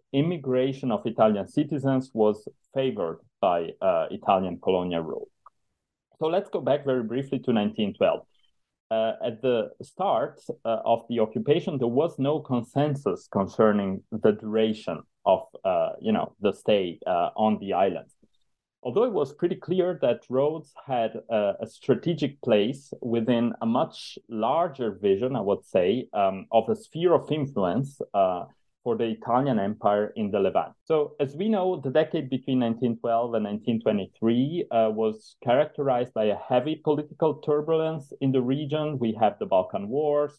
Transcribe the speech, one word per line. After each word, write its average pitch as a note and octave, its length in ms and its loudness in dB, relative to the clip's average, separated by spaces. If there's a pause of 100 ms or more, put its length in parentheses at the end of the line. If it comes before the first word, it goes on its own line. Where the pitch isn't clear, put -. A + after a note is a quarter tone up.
(120)
immigration C#3 800 0
of G#2 140 -2
Italian A2 420 2
citizens C3+ 640 -2
was G#2+ 340 2 (280)
favored G#2 440 -2 (220)
by, F2 280 0 (120)
uh, F2 300 2
Italian F#2 500 0
colonial F2+ 400 0
rule. D2+ 280 -8 (920)
So D#3 80 0
let's F#3 240 -2
go F3 100 -4
back C#3 240 0
very B2+ 180 0
briefly B2+ 360 -4
to A#2 140 0
nineteen G#2 400 0
twelve. D#2+ 280 2 (720)
Uh, A2 220 0 (160)
at A2 120 -10
the A#2+ 280 0 (120)
start, D3+ 600 -2 (240)
uh, A2+ 200 -2
of A2+ 140 2 (100)
the A#2 100 -2
occupation, C3+ 600 0
there A#2+ 240 0
was E3 160 -4
no C#3+ 200 0
consensus C3 920 -2
concerning G2 800 2
the A2 220 2
duration G#2+ 680 -2 (240)
of, F#2 160 4 (240)
uh, E2+ 340 0
you A2 120 -2
know, F2+ 300 0
the G2+ 100 2
stay, F#2 560 0
uh, E2+ 280 0
on G#2+ 240 2
the G2 140 -4
island. F2 360 0 (760)
Although C3 200 0
it A#3+ 80 -2
was D3 200 -2
pretty F3 220 -2
clear F3 460 -2
that A#2+ 180 2 (100)
Rhodes D3 440 -2 (120)
had, A#2 260 -2 (200)
uh, G#2 300 2
a A2+ 40 -4
strategic C#3+ 760 -2
place A#2 600 0
within A#2 600 0
a A2+ 40 -4
much - 640 -2
larger B2+ 640 -2
vision, G2+ 460 2
I - 20 0
would G2+ 240 0
say, G2 500 0
um, F#2+ 380 0
of A2+ 160 4
a A2 80 0
sphere E3 380 0
of C#3 180 2
influence, C#3 680 -2 (120)
uh, F#2 300 2 (400)
for A#2 140 -2
the A#2 80 -2
Italian A#2+ 540 0
Empire G#2 580 0
in G#2+ 120 -2
the G2 120 2
Levant. F#2 320 0 (100)
So, D3+ 380 0
as C#3 160 -2
we F#3+ 100 -2
know, F#3 320 0
the C3+ 100 -6 (120)
decade D#3 280 -4
between C3 300 -2
nineteen A#2 400 0
twelve A#2 360 0
and G#2+ 100 0
nineteen A2 340 -4
twenty-three, A2+ 920 0
uh, A2+ 220 2
was A2 500 -4
characterized B2+ 720 0
by A2 120 0
a G#2 100 0 (140)
heavy B2+ 340 0
political D3 520 0
turbulence D#3 840 0
in C3+ 140 2
the C3 80 4
region. C#3+ 580 -2
We A2+ 140 0
have G#2+ 260 2
the G#2+ 60 -4
Balkan G2 420 0
Wars, D3 520 0